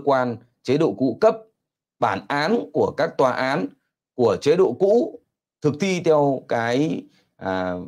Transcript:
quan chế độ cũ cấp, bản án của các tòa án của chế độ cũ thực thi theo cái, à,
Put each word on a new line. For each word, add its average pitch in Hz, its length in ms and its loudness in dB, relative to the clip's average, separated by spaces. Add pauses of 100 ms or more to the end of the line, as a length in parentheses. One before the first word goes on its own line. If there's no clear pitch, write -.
quan 127 320 0 (260)
chế 139 140 0
độ 151 200 0
cũ 135 240 -2
cấp, 226 160 4 (640)
bản 98 280 -2
án 180 460 -2
của 110 240 0
các 165 200 -4
tòa 131 140 2
án 131 360 -2 (480)
của 110 260 2
chế 147 140 4
độ 156 240 2
cũ 214 400 2 (420)
thực 147 180 0
thi 190 260 -2
theo 147 420 2
cái, 120 560 -2 (320)
à, 92 380 -4 (140)